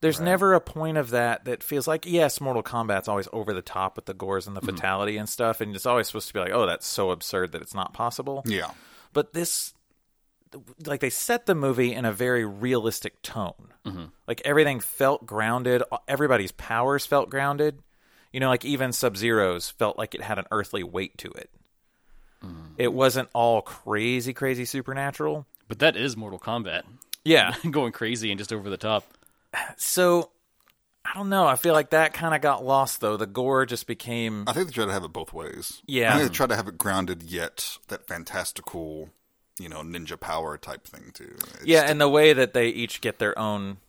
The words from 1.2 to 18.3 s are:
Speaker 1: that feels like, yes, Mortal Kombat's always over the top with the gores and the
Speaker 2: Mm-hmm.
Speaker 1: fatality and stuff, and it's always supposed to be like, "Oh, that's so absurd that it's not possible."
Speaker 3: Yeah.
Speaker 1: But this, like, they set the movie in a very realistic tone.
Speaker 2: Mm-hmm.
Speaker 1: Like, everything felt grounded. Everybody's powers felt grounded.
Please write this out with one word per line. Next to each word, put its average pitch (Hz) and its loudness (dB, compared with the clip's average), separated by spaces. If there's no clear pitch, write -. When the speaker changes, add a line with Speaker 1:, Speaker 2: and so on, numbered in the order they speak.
Speaker 1:
that 123 -6
feels 143 -2
like, 160 0
yes, 170 2
Mortal 131 -2
Kombat's 107 -2
always 98 -2
over 107 -4
the 92 -4
top 95 -4
with - -14
the - -10
gores 95 -4
and 101 -12
the 95 -8
Speaker 2:
Mm-hmm. 98 -4
Speaker 1:
fatality 98 -2
and 107 -6
stuff, 113 0
and 104 -6
it's 95 -6
always 120 2
supposed - -8
to - -16
be 101 -2
like, 92 -2
"Oh, 113 4
that's 85 -2
so 98 0
absurd 90 -4
that 80 -10
it's - -16
not 98 -6
possible." 131 -6
Speaker 3:
Yeah. 95 -4
Speaker 1:
But 147 0
this, - -4
like, 143 -4
they 135 2
set - -2
the 196 6
movie 127 2
in 120 -4
a 113 2
very 120 2
realistic 107 -2
tone. - -10
Speaker 2:
Mm-hmm. 92 -10
Speaker 1:
Like, 117 -6
everything 143 4
felt 139 0
grounded. 120 0
Everybody's 131 2
powers 127 -2
felt - 2
grounded. 143 0